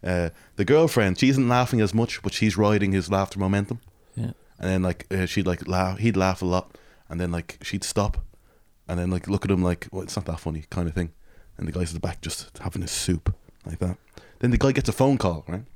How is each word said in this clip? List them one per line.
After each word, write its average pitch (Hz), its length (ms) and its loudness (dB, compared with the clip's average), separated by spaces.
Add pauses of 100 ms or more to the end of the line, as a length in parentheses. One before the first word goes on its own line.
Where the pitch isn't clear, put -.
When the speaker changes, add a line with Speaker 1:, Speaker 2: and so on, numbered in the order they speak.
Speaker 1:
Uh, 87 260 0 (260)
the 101 100 0
girlfriend, 120 540 4
she 131 100 4
isn't 135 200 4
laughing 123 320 2
as 101 120 2
much, 113 280 0
but - 120 -4
she's 107 240 2
riding 104 360 4
his 90 180 0
laughter 98 280 0
momentum. 101 400 0 (360)
Speaker 2:
Yeah. - 160 -6 (280)
Speaker 1:
And 92 120 -2
then, 92 120 2
like, 90 280 -2
uh, 92 140 0
she'd, 95 220 0
like, 87 200 -2
laugh, 92 320 0
he'd 110 160 2
laugh 95 260 2
a 92 40 -4
lot, 90 320 -2 (320)
and 82 100 -6
then, 90 120 -2
like, 85 300 -6
she'd - 220 -6
stop, - 340 0 (680)
and 87 120 -4
then, 87 120 -2
like, 90 160 -4
look 98 180 0
at 98 60 2
him 92 120 4
like, 90 280 0
"Well, 92 120 -8
it's - 120 -10
not 95 100 -6
that 82 140 -6
funny," 78 300 -6
kind 87 180 -2
of 78 60 -4
thing. 85 180 -4 (460)
And 82 100 -6
the 78 60 -6
guy's 87 160 -2
at 82 120 -10
the - 60 -4
back - 140 -6
just - 380 -10
having 95 220 -6
his 82 100 -6
soup - 440 -2 (300)
like 80 140 -10
that. 90 180 -2 (420)
Then 123 120 2
the 120 60 4
guy 135 140 4
gets 127 180 2
a 107 40 0
phone 135 240 4
call, 85 300 0
right? 98 180 -8 (100)